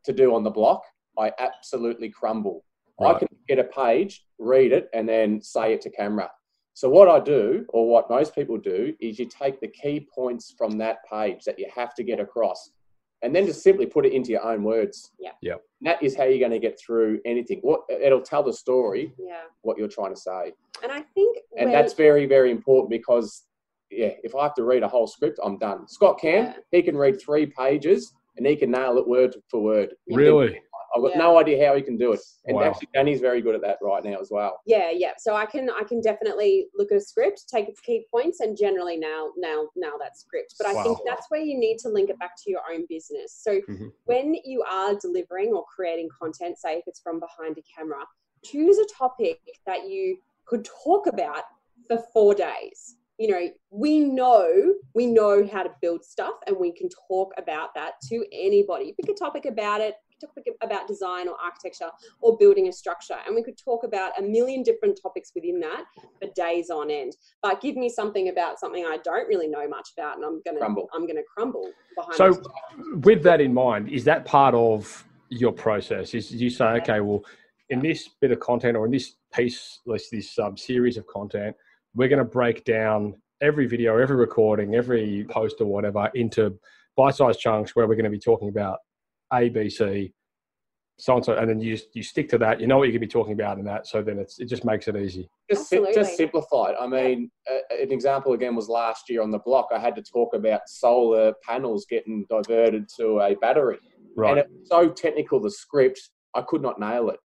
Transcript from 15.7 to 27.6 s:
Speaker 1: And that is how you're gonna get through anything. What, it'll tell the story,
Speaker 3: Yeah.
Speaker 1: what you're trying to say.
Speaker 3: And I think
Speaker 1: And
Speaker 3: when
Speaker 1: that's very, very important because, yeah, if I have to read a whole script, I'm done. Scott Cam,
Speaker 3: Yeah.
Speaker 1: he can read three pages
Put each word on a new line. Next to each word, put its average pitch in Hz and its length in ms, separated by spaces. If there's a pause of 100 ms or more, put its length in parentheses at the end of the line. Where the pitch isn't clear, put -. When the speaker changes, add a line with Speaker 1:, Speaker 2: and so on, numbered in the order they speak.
Speaker 1:
And 135 80
that 170 140
is 135 140
how 139 80
you're 131 160
gonna 117 180
get 113 220
through 110 460
anything. 120 340
What, 143 300
it'll 131 320
tell 147 200
the 131 100
story, 117 680
Speaker 3:
Yeah. 170 240 (200)
Speaker 1:
what 110 160
you're 107 100
trying 98 260
to - 60
say. 92 320 (300)
Speaker 3:
And 240 80
I 285 120
think 403 360 (180)
Speaker 1:
And 123 140
Speaker 3:
when - 20
Speaker 1:
that's 147 220
very, 147 320
very 135 240
important 120 400
because, 117 540 (460)
yeah, 101 240 (100)
if 113 100
I 135 80
have 147 120
to 120 100
read 127 180
a 104 60
whole 117 180
script, - 380
I'm 98 140
done. 98 280
Scott - 340
Cam, 180 260
Speaker 3:
Yeah. - 100 (160)
Speaker 1:
he 175 100
can 170 140
read 139 240
three 147 260
pages 147 680 (240)